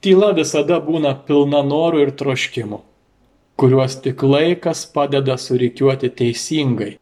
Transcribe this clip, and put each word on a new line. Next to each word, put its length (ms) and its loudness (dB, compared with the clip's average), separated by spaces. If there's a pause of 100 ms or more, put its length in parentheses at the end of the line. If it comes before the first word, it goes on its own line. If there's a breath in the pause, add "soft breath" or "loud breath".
Tyla 300 4
visada 460 0
būna 360 -2
pilna 480 2
norų 400 0
ir 80 0
troškimų, 680 -6 (800)
kuriuos 420 2
tik 220 -4
laikas 640 0
padeda 520 -2
surikiuoti 720 -2
teisingai 920 -2